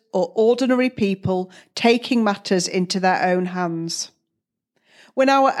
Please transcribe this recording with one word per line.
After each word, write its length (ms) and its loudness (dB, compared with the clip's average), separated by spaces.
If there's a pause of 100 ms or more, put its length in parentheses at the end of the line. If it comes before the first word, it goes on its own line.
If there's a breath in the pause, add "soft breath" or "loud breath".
(120)
or 220 -2
ordinary 560 2
people 600 -2 (240 loud breath)
taking 480 2
matters 460 -2
into 320 -4
their 220 0
own 240 0
hands. 640 -6 (1040 soft breath)
When 140 2
our 320 4